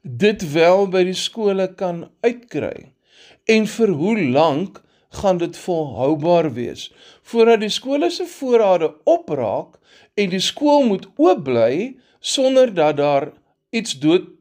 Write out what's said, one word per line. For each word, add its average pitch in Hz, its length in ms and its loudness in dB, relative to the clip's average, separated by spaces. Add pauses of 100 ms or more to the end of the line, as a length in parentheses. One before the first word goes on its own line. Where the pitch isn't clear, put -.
dit 175 520 -2
wel 180 360 4
by 180 160 0
die 185 220 -4
skole 196 480 -2
kan 175 340 -8 (120)
uitkry? 185 760 -6 (500)
En 220 220 2
vir 220 220 0
hoe 185 280 0 (160)
lank 151 500 0 (320)
gaan 190 240 0
dit 170 180 -6
volhoubaar 156 960 -2
wees? 113 400 -10 (300)
Voordat 226 380 2
die 214 120 -4
skole 285 380 -4
se 349 160 -10
voorrade 202 680 0 (100)
opraak 147 760 -2 (360)
en 202 160 0
die 185 120 -2
skool 294 460 2
moet 190 280 -2
oop 302 300 2
bly 131 500 0 (240)
sonder 262 540 2
dat 151 220 2
daar 143 340 0 (400)
iets 214 280 -6
dood 156 300 2 (120)